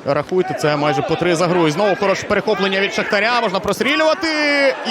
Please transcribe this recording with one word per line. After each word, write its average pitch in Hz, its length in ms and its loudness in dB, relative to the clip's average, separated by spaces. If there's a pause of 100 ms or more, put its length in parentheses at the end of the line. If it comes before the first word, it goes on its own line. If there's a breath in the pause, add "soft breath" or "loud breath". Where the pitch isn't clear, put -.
рахуйте, 147 480 0
це 151 220 0
майже 147 260 0
по 160 120 -2
три 165 220 0
за 180 100 2
гру. 170 220 2
І - 20 2
знову 185 260 0
хороше 190 300 0
перехоплення 196 540 0
від 196 140 -2
Шахтаря, 214 460 0
можна 190 200 -2
прострілювати. 311 680 0 (640)